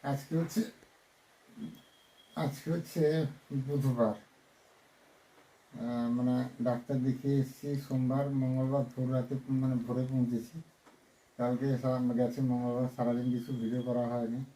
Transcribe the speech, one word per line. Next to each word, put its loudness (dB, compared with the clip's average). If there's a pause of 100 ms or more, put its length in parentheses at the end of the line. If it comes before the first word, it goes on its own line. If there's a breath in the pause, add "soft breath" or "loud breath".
আজকে -2
হচ্ছে, 0 (1700)
আজকে -4
হচ্ছে 2 (260)
বুধবার। 2 (1700)
আহ, -2
মানে 2 (140)
ডাক্তার 0
দেখিয়ে 2
এসেছি -2
সোমবার, 2
মঙ্গলবার 2 (120)
ভোর 0
রাতে, 0 (160)
মানে 2
ভোরে 0
পৌঁছেছি। 0 (760)
কালকে 0
সা-, 0
গেছে 0
মঙ্গলবার, 0
সারাদিন 0
কিছু -6
ভিডিও -2
করা 0
হয়নি। -2 (120)